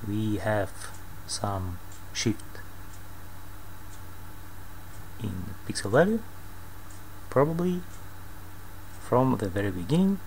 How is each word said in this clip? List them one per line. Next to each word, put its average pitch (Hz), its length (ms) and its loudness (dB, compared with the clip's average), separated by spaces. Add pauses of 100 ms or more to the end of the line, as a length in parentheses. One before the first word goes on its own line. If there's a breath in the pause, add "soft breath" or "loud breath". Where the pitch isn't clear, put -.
we 104 300 2
have 104 340 2 (540)
some 95 540 -2 (340)
shift - 300 2 (2750)
in 95 340 -2 (120)
pixel - 240 0
value, 190 280 8 (1080)
probably 170 520 4 (1200)
from 123 360 6
the 107 100 2
very 98 240 2
beginning 160 560 4